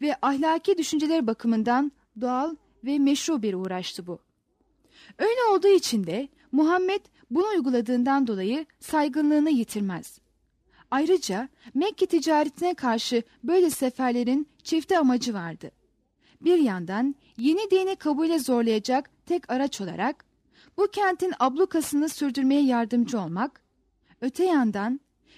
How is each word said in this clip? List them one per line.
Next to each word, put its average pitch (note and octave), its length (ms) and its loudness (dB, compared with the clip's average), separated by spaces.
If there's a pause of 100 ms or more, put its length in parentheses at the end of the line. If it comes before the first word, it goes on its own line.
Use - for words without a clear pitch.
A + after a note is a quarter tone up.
ve D4 200 -2
ahlaki D#4+ 560 0
düşünceleri D#4 500 0
bakımından A#3 640 0 (300)
doğal B3+ 340 -4 (280)
ve C#4 160 -2
meşru C#4 420 0
bir G3+ 120 -2
uğraştı F#3 540 -8
bu. E3+ 120 -10 (960)
Öyle A#4+ 340 0
olduğu F#4+ 160 4
için A#3 400 4
de G#3+ 220 -6 (220)
Muhammed F#4 500 2 (300)
bunu E4+ 160 0
uyguladığından B3+ 800 0
dolayı A3+ 380 -4 (140)
saygınlığını D4+ 680 0
yitirmez. G#3 720 -4 (720)
Ayrıca C4+ 580 0 (240)
Mekke F#4 320 0
ticaretine D#4+ 680 0
karşı A#3 500 -2 (200)
böyle F4 260 4
seferlerin B3+ 800 -2 (160)
çifte E4 340 0
amacı B3 360 2
vardı. E3+ 380 -10 (720)
Bir F4 160 4
yandan G#3+ 580 0 (220)
yeni E4+ 340 0
dini F#4+ 240 2
kabule D#4+ 440 0
zorlayacak A#3+ 720 0 (160)
tek - 260 -4
araç C4 300 -4
olarak F#3 440 -6 (520)
bu G4 100 2
kentin F#4 520 -2
ablukasını D4 720 0
sürdürmeye C#4 540 0
yardımcı A#3+ 560 0
olmak, F3+ 420 -6 (600)
öte C4+ 240 -2
yandan B3 540 0 (380)